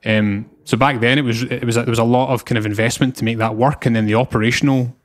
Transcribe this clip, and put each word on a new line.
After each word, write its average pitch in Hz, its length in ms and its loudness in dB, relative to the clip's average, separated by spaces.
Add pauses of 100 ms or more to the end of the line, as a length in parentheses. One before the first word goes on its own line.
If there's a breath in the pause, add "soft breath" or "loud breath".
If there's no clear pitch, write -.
Um, 107 440 0 (160)
so - 120 0
back 131 220 2
then 120 180 2
it 147 40 0
was, 117 220 -2
it 123 200 -6
was, 117 120 0
there 117 100 0
was 117 140 0
a 117 40 4
lot 127 300 2
of 117 120 -4
kind 120 120 -2
of 107 80 -2
investment 113 520 -2
to - 60 -6
make 113 140 -2
that 110 180 -2
work, 131 300 0
and 120 100 2
then 110 100 2
the 107 100 2
operational 123 880 0